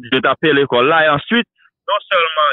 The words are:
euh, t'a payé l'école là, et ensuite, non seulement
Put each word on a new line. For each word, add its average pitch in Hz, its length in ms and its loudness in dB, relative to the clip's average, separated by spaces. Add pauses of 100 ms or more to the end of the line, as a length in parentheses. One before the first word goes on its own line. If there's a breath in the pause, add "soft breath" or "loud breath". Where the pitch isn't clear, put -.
(140)
euh, 131 80 0
t'a 135 180 0
payé 156 120 2
l'école 131 340 2
là, 160 200 2
et - 20 2
ensuite, 156 400 -2 (400 soft breath)
non 202 100 0 (100)
seulement 160 440 0